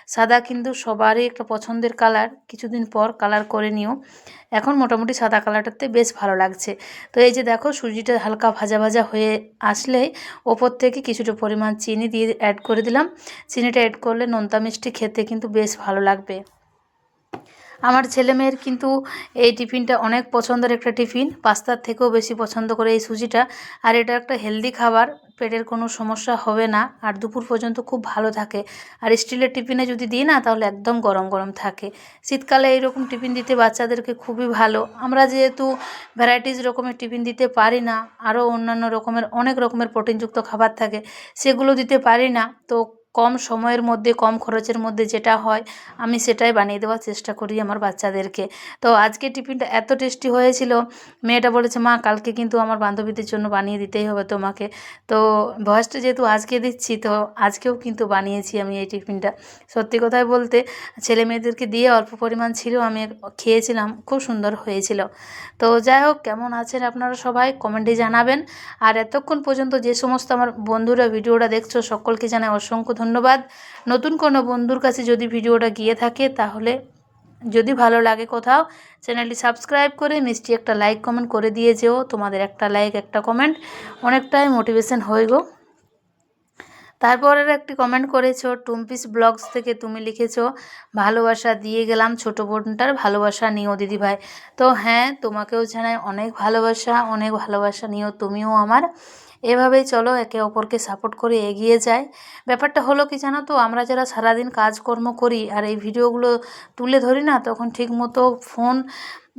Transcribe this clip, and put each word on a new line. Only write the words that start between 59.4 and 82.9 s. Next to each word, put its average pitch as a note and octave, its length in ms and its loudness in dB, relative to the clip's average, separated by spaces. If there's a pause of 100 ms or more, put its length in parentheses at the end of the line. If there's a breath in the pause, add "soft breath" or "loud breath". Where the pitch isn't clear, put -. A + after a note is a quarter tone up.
সত্যি A3 340 -2
কথাই A#3+ 220 2
বলতে, A#3+ 400 2 (380 loud breath)
ছেলে A3+ 220 2
মেয়েদেরকে A#3 420 -2
দিয়ে A#3 240 4
অল্প A3+ 260 4
পরিমাণ A#3 360 -2
ছিল, A#3+ 280 -2
আমি A3 260 -2 (320)
খেয়েছিলাম, A3+ 680 0
খুব C4+ 140 -2
সুন্দর G#3+ 340 -2
হয়েছিল। G3 520 -4 (520 loud breath)
তো A#3 220 4
যাই C4 220 6
হোক, D4 200 4
কেমন A#3 300 -6
আছেন A#3+ 300 -6
আপনারা B3 320 -4
সবাই, B3 460 0
কমেন্টে A3 360 0
জানাবেন। A#3+ 480 2 (360 loud breath)
আর A3 160 4
এতক্ষণ C#4 460 -2
পর্যন্ত C4+ 320 0
যে A#3+ 200 0
সমস্ত B3+ 380 -2
আমার B3 200 2
বন্ধুরা A3+ 560 2
ভিডিওটা A3+ 400 2
দেখছো, A3+ 340 -2
সকলকে A3+ 460 -2
জানাই A3+ 200 0
অসংখ্য A3 460 -2
ধন্যবাদ। A#3+ 460 4 (480 loud breath)
নতুন B3+ 280 0
কোনো C#4 260 4
বন্ধুর B3 380 -2
কাছে B3+ 220 0
যদি A#3 260 0
ভিডিওটা A#3 400 2
গিয়ে A3 260 0
থাকে, A#3+ 340 0
তাহলে A3+ 560 -4 (640)
যদি A3+ 220 2
ভালো A#3 300 6
লাগে A3+ 240 2
কোথাও, B3 380 2 (380 loud breath)
চ্যানেলটি A#3 320 -4
সাবস্ক্রাইব C#4+ 640 0
করে D4 240 0
মিষ্টি B3+ 340 -2
একটা A3+ 200 -2
লাইক G#3+ 280 2
কমেন্ট A#3+ 280 -4
করে A3 200 0
দিয়ে A3+ 240 4
যেও। A#3 300 2
তোমাদের G3+ 360 -4
একটা G3 280 -2
লাইক, G3+ 260 0